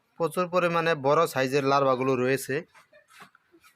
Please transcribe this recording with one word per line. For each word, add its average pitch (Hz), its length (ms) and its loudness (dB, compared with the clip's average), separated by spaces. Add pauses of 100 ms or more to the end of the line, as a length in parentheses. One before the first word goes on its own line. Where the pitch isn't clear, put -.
(180)
প্রচুর 170 300 -2
পরিমাণে 170 480 0
বড় 147 320 2
সাইজের 135 360 -2
লার্ভাগুলো 135 520 2
রয়েছে। 131 500 -2 (1120)